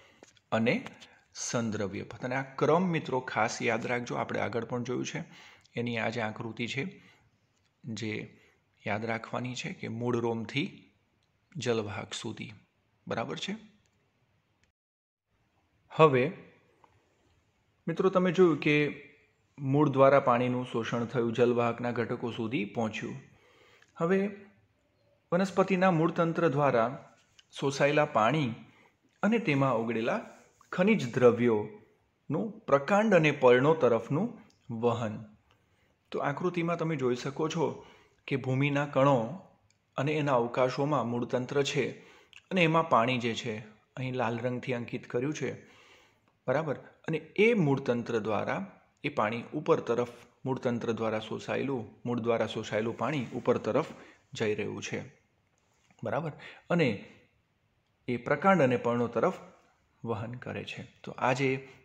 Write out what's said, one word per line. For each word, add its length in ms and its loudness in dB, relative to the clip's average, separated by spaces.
અને 340 0
સંદ્રવ્ય 680 -4
પથ. 220 -12
અને 100 -6
આ 80 -4
ક્રમ, 400 2
મિત્રો, 380 -2
ખાસ 420 -2
યાદ 240 0
રાખજો, 280 -4
આપણે 260 -4
આગળ 240 -2
પણ 180 -6
જોયું 240 -4
છે. 180 -8
એની 220 -4
આ 100 -2
જે 120 -4
આકૃતિ 460 -6
છે, 360 -8
જે 560 -10
યાદ 180 -2
રાખવાની 500 -6
છે 180 -8
કે 160 -12
મૂળ 280 -2
રોમથી 760 -4
જલવાહક 560 -4
સુધી. 400 -12
બરાબર 300 -6
છે? 200 -8
હવે, 420 6
મિત્રો, 220 0
તમે 220 2
જોયું 280 6
કે 420 2
મૂળ 300 4
દ્વારા 320 6
પાણીનું 460 2
શોષણ 380 -2
થયું, 280 -2
જલવાહકના 580 2
ઘટકો 400 -4
સુધી 340 -4
પહોંચ્યું. 500 -6
હવે 400 -2
વનસ્પતિના 580 2
મૂળતંત્ર 580 2
દ્વારા 640 0
શોષાયેલા 440 2
પાણી 500 2
અને 160 2
તેમાં 380 2
ઓગળેલા 440 -2
ખનિજ 420 2
દ્રવ્યોનું 1500 0
પ્રકાંડ 480 4
અને 160 6
પર્ણો 440 8
તરફનું 640 0
વહન. 540 -2
તો 80 -4
આકૃતિમાં 600 -2
તમે 180 -2
જોઈ 200 0
શકો 320 -4
છો 380 -4
કે 100 -2
ભૂમિના 500 0
કણો 540 2
અને 160 -2
એના 220 0
અવકાશોમાં 720 0
મૂળતંત્ર 540 -2
છે 280 -2
અને 120 2
એમાં 260 4
પાણી 300 4
જે 160 -2
છે, 240 -8
અહીં 180 -6
લાલ 240 -2
રંગથી 340 -4
અંકિત 340 -8
કર્યું 280 -4
છે, 300 -8
બરાબર? 300 -2
અને 420 -8
એ 360 2
મૂળતંત્ર 640 0
દ્વારા 640 -4
એ 40 -4
પાણી 360 -2
ઉપર 260 2
તરફ, 280 0
મૂળતંત્ર 480 -2
દ્વારા 260 -2
શોષાયેલું, 720 -6
મૂળ 140 -2
દ્વારા 260 2
શોષાયેલું 520 -4
પાણી 340 -2
ઉપર 260 0
તરફ 280 0
જઈ 220 -2
રહ્યું 280 -6
છે, 200 -8
બરાબર? 280 -4
અને 340 0
એ 80 -2
પ્રકાંડ 460 2
અને 140 4
પર્ણો 320 0
તરફ 260 0
વહન 280 -6
કરે 320 -10
છે. 180 -14
તો 300 -18
આ 200 0
જે 360 -2